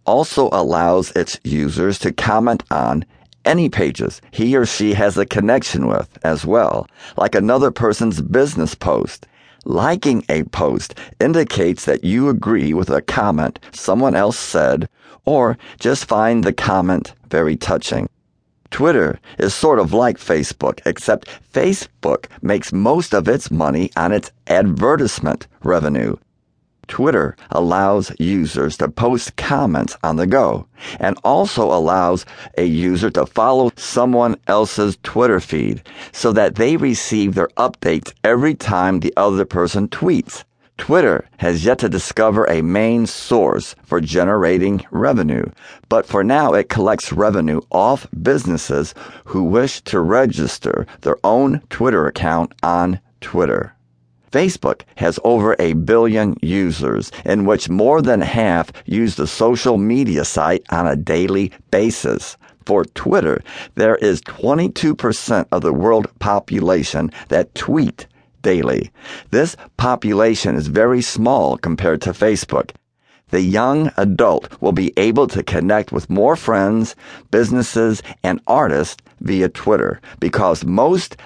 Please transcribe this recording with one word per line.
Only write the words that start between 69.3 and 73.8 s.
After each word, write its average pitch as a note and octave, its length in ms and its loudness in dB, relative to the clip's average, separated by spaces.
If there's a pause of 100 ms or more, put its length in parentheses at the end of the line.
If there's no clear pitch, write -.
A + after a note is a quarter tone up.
This D3+ 240 2 (220)
population A2 800 0
is D2+ 120 -4
very A#2+ 340 2
small A2 560 0
compared E2 460 -2
to F#2 80 -2
Facebook. G2 580 -2 (600)
The F#2 100 2
young B2 540 0